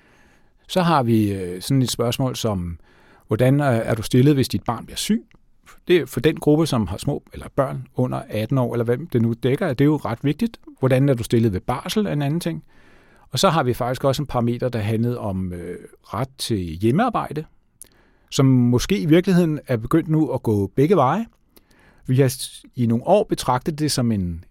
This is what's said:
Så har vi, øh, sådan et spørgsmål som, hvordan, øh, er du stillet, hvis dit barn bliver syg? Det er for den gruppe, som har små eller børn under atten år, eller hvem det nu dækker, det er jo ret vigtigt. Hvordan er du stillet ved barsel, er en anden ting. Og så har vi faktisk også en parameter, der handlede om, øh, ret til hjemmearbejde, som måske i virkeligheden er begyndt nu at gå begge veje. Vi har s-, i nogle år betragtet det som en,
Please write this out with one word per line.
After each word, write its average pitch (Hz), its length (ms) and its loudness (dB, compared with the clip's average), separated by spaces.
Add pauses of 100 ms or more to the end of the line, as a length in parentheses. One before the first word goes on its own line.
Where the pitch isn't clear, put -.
(680)
Så 190 140 0
har 160 220 2
vi, 110 300 2
øh, 92 280 -8
sådan 135 200 0
et 120 100 0
spørgsmål 120 440 -2
som, 90 440 -4 (480)
hvordan, 127 340 2
øh, 147 60 0
er 113 280 0
du 113 60 -6
stillet, 131 340 4
hvis 127 140 0
dit 101 140 -4
barn 117 220 -8
bliver - 120 -14
syg? 226 240 -2 (640)
Det 175 100 4
er 139 80 0
for - 140 -6
den 156 180 2
gruppe, 151 300 4
som 113 200 0
har 90 100 -8
små - 260 -4 (100)
eller 71 220 -14
børn 139 400 -2
under 131 340 -2
atten 110 280 -2
år, 120 160 0
eller 120 120 -2
hvem 123 220 -2
det 117 140 0
nu 117 120 2 (100)
dækker, 139 240 0
det 135 140 -2
er 139 40 6
jo 151 100 4
ret 113 280 -6
vigtigt. 151 360 -2 (200)
Hvordan 135 300 2
er 139 40 2
du 113 100 -2
stillet 117 300 2
ved 90 80 -4
barsel, 180 440 -4
er 185 80 -4
en 147 80 -2
anden 143 180 -2
ting. 165 240 -6 (680)
Og 127 80 -4
så 196 100 4
har 156 140 2
vi 123 100 0
faktisk 123 300 -4
også 139 180 0
en 139 40 -4
parameter, 120 440 -2
der 120 100 -4
handlede 113 400 -2
om, 95 340 -6
øh, 87 240 -10 (260)
ret 113 240 -6 (100)
til 113 220 -4
hjemmearbejde, 143 880 -2 (880)
som 139 140 4
måske 127 540 4
i 185 60 -4
virkeligheden 170 640 4
er 123 100 0
begyndt 151 320 0
nu 156 200 2
at 127 140 -4
gå 101 320 0
begge 156 200 4
veje. 156 300 2 (800)
Vi 127 120 2
har 139 80 4
s-, - 380 -8 (100)
i 123 100 0
nogle 113 220 0
år 196 220 4
betragtet 143 500 -2
det 151 120 -2
som 120 200 0
en, 87 400 -4